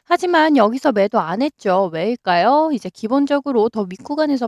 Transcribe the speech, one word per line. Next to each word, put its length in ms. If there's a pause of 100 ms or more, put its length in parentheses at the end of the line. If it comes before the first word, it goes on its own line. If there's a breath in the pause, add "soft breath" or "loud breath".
하지만 520
여기서 360
매도 280
안 220
했죠. 500
왜일까요? 800
이제 200
기본적으로 760
더 200
윗구간에서 580